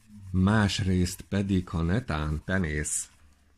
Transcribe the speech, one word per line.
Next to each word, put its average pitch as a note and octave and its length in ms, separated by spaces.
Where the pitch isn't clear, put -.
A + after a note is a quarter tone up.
másrészt F#2+ 920
pedig, G2 480
ha E2 140
netán D#2+ 640
penész D#2 680